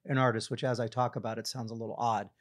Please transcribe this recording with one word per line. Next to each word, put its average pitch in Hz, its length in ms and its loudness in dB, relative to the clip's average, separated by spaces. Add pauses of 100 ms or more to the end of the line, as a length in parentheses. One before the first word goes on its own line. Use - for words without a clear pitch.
an 135 120 2
artist, 120 320 4
which 131 140 -4
as 123 160 2
I 117 80 0
talk 123 280 0
about 110 220 -4
it 110 100 -8
sounds 117 240 -8
a - 40 -8
little 110 220 -6
odd. 110 320 2 (100)